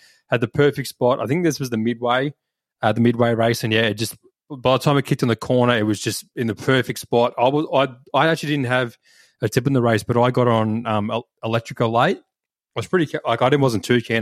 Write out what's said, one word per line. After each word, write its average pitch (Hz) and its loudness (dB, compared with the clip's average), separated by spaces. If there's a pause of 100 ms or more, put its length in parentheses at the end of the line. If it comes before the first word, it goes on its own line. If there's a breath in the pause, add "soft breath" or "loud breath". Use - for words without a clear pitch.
(280 soft breath)
had 120 -2
the 120 -2
perfect 143 0
spot. 123 0
I 113 -6
think 151 -2
this 156 -2
was 131 -8
the 120 -2
midway, 120 -2 (520)
uh, 110 2
the 110 0
midway 117 2
race. 113 0
And 110 -2
yeah, 113 2
it 107 -2
just, 107 -6 (320)
by 139 0
the - 2
time 147 2
it 139 0
kicked 139 -2
in 127 2
the 113 2
corner, 123 2
it 107 0
was 107 0
just - -6 (120)
in 127 -4
the 110 -2
perfect 127 -2
spot. 120 0
I 120 4
was, 147 0
I, 131 -2
I 143 4
actually 160 -2
didn't 143 -2
have 127 -2 (460 soft breath)
a 113 0
tip 120 0
in 135 0
the 127 2
race, 113 2
but 117 -2
I 120 4
got 123 2
on, 113 0
um, 107 -2
El-, 110 -6 (160)
Electrica 113 -2
late. 127 2
I - -20 (540)
was 120 -6
pretty, 170 0
ca-, - -8
like, 117 0
I 123 4
didn't, 143 2
wasn't 113 2
too 123 2
keen, 113 -2